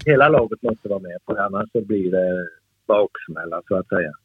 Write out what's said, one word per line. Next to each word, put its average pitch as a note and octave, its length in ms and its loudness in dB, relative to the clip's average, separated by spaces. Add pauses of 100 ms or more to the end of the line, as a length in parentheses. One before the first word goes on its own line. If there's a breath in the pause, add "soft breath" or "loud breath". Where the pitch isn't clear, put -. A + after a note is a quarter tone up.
hela C#3+ 240 6
laget A2+ 320 2
måste A2+ 280 -4
vara G2 100 -2
med - 260 -12
på - 80 -6
det, G2+ 120 -2
annars G2+ 260 -4
så A#2 100 0
blir G2 300 -2
det F#2 360 0 (400)
baksmälla, E2+ 800 -2
så G2 120 0
att F#2 80 -6
säga. F2 240 -2 (120)